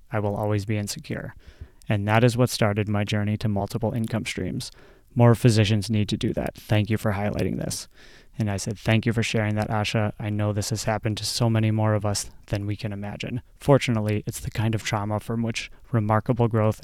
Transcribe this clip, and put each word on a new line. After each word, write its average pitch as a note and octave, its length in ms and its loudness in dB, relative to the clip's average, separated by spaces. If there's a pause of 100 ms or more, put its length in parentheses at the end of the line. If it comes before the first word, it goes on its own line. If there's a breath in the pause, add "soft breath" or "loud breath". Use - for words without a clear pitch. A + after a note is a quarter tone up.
(120)
I G#2+ 80 -2
will G2+ 160 -2
always G#2 300 0
be G#2+ 100 -2
insecure. - 580 -8 (540 loud breath)
And G#2 180 0
that A2 160 4
is A#2+ 140 4
what B2 140 2
started G#2 380 0
my G#2 160 0
journey G#2 340 0
to G#2+ 100 -2
multiple G#2 440 -2
income A2+ 340 -2
streams. - 440 -6 (440 loud breath)
More A#2+ 200 8
physicians G#2+ 560 4
need G#2 200 2
to G#2 60 0
do - 180 -2
that. - 200 -4
Thank G#2+ 360 0
you G#2+ 80 0
for G#2+ 140 0
highlighting G2 460 -2
this." - 300 -8 (520 loud breath)
And A2 80 0
I G2 80 -2
said, G#2 220 -6
"Thank A2 260 2
you A#2 80 2
for A2+ 120 0
sharing G#2+ 320 0
that, G#2+ 120 -2
Asha. G#2+ 480 0
I G#2+ 140 -6
know G#2 220 0
this G#2 180 -2
has G#2+ 140 -4
happened A2 320 0
to G#2 80 -8
so A#2 260 0
many A2 220 2
more G#2+ 220 2
of G#2 120 0
us G2+ 240 -4 (160)
than G2+ 200 -4
we G#2 100 -4
can G#2+ 160 -8
imagine. G#2 500 -8 (140)
Fortunately, A2 720 2
it's A#2 100 -6
the - 140 -8
kind A2 240 0
of G2+ 80 -6
trauma G#2+ 340 -2
from A#2 240 -4
which - 300 -6 (180 soft breath)
remarkable A2 560 2
growth A2 380 2